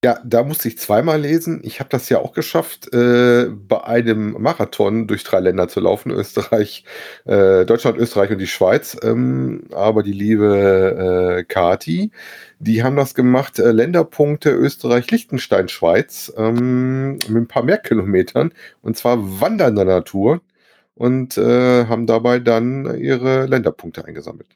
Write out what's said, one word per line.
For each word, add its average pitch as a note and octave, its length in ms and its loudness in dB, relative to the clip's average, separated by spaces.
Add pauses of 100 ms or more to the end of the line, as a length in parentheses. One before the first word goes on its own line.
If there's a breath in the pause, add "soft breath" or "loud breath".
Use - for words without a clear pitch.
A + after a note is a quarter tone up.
Ja, B2 200 2
da A#2+ 200 2
musste D3 240 -6
ich - 100 -10
zweimal D#3 420 0
lesen. D#3+ 440 -2
Ich - 160 -10
hab C3+ 100 -8
das - 180 -4
ja A#2+ 120 2
auch - 120 -8
geschafft, - 640 -6
äh, A#2+ 560 4
bei G#2 320 -4
einem A2+ 580 -2
Marathon A2 680 -2
durch G#2 160 -4
drei F#2+ 160 0
Länder F#2 260 2
zu - 140 -6
laufen, F#2+ 320 0
Österreich, G#2 720 -2 (400 loud breath)
äh, F#2+ 420 4
Deutschland, A#2 320 0
Österreich G#2 320 0
und G#2 80 -2
die F#2+ 80 -6
Schweiz. G2+ 560 0
Ähm, B2+ 720 -2
aber G#2+ 320 0
die G2+ 80 -4
liebe, F#2+ 1300 2
äh, F2 40 -10
Kati, D#3 680 -2 (480 loud breath)
die A2 240 0
haben C3 100 0
das C#3 220 -2
gemacht, B2+ 420 2
äh, A2+ 140 4
Länderpunkte D3+ 760 2
Österreich, B2 600 0
Liechtenstein, G#2 580 -2
Schweiz, - 680 -2
ähm, B2+ 800 -2
mit A#2 160 -8
ein A#2 180 0
paar A#2+ 160 -2
mehr F#3 140 2
Kilometern, G2+ 720 0 (300 loud breath)
und A2+ 140 -6
zwar G2+ 440 -2
wandernder C#3 440 2
Natur, G2 580 0 (520)
und, B2+ 440 -2
äh, B2 480 2
haben A2+ 200 -2
dabei A#2 320 2
dann A#2+ 640 -2
ihre C3 460 0
Länderpunkte G2+ 580 -4
eingesammelt, D2 520 -16